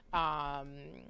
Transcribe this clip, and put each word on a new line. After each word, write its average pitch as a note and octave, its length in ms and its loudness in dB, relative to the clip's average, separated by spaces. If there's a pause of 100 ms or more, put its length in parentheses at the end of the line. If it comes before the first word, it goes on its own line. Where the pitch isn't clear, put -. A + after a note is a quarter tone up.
(140)
Um, D3 540 2 (420)